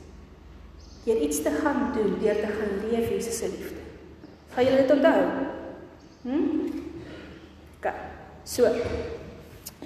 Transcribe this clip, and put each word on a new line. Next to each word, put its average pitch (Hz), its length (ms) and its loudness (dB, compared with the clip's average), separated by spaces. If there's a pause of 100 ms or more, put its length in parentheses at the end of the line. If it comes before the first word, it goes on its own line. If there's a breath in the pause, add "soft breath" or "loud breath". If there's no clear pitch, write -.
(1040)
Deur 226 140 4
iets - 240 0
te 311 80 0
gaan 277 440 2
doen, 202 280 2
deur 208 140 4
te 214 120 0
gaan 208 440 -2
leef 233 180 2
Jesus - 280 -2
se - 120 -2
liefde. - 320 -8 (720)
Gaan 247 100 4
julle 262 140 6
dit 269 140 6
onthou? 277 300 6 (1000)
Hm? 269 220 0 (1300 loud breath)
OK. - 160 -2 (500)
So. - 240 4 (1200 loud breath)